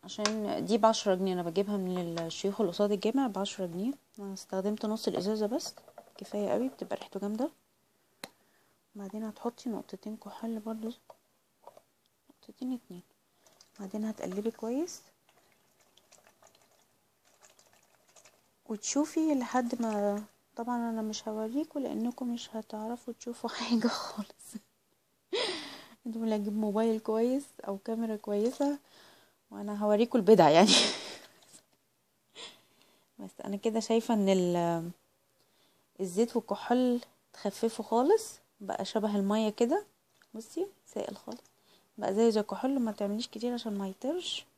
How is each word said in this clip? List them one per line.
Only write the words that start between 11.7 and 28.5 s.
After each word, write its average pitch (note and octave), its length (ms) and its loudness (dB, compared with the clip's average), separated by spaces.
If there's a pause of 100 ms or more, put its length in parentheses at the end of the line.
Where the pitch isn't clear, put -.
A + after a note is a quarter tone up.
نقطتين - 420 -10
اتنين. F#3 300 -12 (760)
بعدين G#3 240 -6
هتقلبي G#3 460 -4
كويس B3+ 520 -4 (3750)
وتشوفي D4 680 0
لحد B3 480 0
ما، G#3 420 0 (320)
طبعًا A#3 340 -4
انا A3 120 -2
مش G#3+ 260 -6
هوريكم A3+ 520 -4
لانكم A#3+ 540 -4
مش A#3 220 -10
هتعرفوا A3 640 -8
تشوفوا A#3+ 340 -6
<laughs> - 40 -8
حاجة A#3 300 2
خالص. - 680 -6 (1500)
انتوا A3+ 180 -6
اللي G#3+ 120 2
هجيب G#3 200 -2
موبايل A3 440 2
كويس A#3+ 440 0 (240)
او G3 100 -4
كاميرا A3+ 380 -4
كويسة A#3+ 640 0 (720)